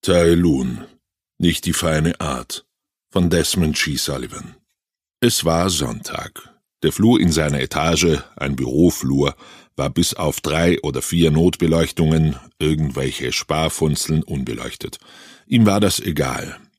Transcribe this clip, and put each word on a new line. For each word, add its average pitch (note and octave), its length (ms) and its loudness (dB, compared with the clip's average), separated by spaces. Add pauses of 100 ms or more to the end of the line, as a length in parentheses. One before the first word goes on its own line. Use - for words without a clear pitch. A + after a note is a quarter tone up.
Tai E2+ 280 4
Lun, C2 500 0 (520)
nicht - 280 0
die F2 80 -2
feine D#2+ 480 0
Art, C2+ 440 -8 (460)
von F2+ 180 2
Desmond D#2+ 480 0
G. C#2+ 200 -2
Sullivan. - 580 -8 (640)
Es - 260 0
war E2 240 2
Sonntag. - 800 -8 (360)
Der D#2 80 2
Flur A2+ 260 4
in F2 140 4
seiner D2+ 280 0
Etage, D#2 640 0 (140)
ein C#2 180 -4
Büroflur, C2+ 800 0 (400)
war C2+ 160 -4
bis E2+ 240 -2
auf D#2 260 -4
drei D#2+ 420 0
oder C2 200 -4
vier E2 300 2
Notbeleuchtungen, D#2+ 1040 2 (240)
irgendwelche C2+ 720 -2
Sparfunzeln, D#2+ 920 -2
unbeleuchtet. - 760 -8 (480)
Ihm A#2 180 6
war G2+ 140 4
das G2+ 180 2
egal C#2 580 -4 (220)